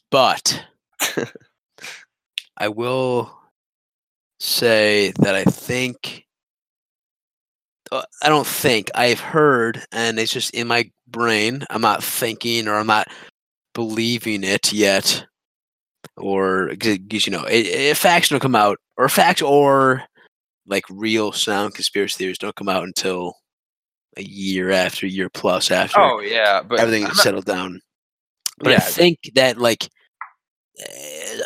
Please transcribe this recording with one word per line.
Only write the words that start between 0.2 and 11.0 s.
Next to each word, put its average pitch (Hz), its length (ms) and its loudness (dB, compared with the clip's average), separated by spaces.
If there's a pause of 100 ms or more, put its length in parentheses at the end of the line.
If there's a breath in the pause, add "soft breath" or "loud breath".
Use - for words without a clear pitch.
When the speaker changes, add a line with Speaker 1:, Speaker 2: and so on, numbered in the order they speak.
Speaker 2:
<laughs> - 1600 -12
Speaker 1:
I 104 120 -2
will 123 680 -2 (1040 soft breath)
say 107 800 2
that 98 160 4
I 95 80 0
think, 123 840 -4 (1700)
uh, 127 120 -6 (200)
I 147 60 4
don't 147 180 4
think, 117 480 0
I've 120 240 2
heard, 123 720 2
and 113 280 -2
it's 113 140 -2
just 117 200 -6
in 117 140 -4
my 117 220 0 (180)